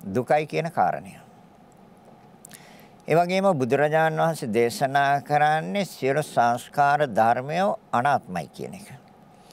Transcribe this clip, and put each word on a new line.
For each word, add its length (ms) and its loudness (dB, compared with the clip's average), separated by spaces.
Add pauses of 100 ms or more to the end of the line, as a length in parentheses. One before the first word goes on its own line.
දුකයි 460 -2
කියන 240 -6
කාරණය. 420 -2 (1900)
ඒ 140 -2
වගේම 360 2
බුදුරජාණන් 680 2
වහන්සේ 340 -2
දේශනා 680 2
කරන්නේ 640 0
සියලු 380 -2
සංස්කාර 840 0
ධර්මයෝ 680 0 (100)
අනාත්මයි 580 -2
කියන 260 -14
එක. 140 -20 (640)